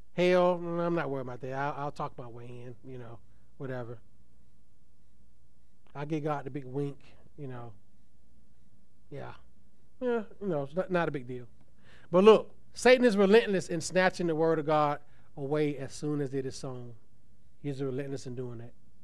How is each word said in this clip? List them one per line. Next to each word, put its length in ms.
hell, 480
mm, 240
I'm 80
not 160
worried 120
about 200
that. 120
I'll, 240
I'll 140
talk 260
my 100
way 180
in, 380
you 160
know, 180
whatever. 400
I'll 100
give 200
God 180
the 80
big 140
wink, 340
you 100
know. 240
Yeah. 220
Yeah, 220
you 80
know, 140
it's 120
not, 160
not 160
a 40
big 140
deal. 200
But 140
look, 280
Satan 320
is 100
relentless 540
in 100
snatching 480
the 80
word 240
of 60
God 340
away 400
as 160
soon 260
as 140
it 120
is 120
sown. 340
He's 180
relentless 460
in 80
doing 220
that. 160